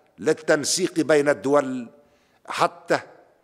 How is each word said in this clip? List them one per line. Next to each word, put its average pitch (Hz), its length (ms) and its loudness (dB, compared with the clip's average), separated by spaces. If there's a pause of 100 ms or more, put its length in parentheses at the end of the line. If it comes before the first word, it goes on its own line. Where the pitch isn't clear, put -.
(180)
للتنسيق 156 840 -2
بين 147 280 2
الدول 131 600 0 (580)
حتى - 540 -2 (440)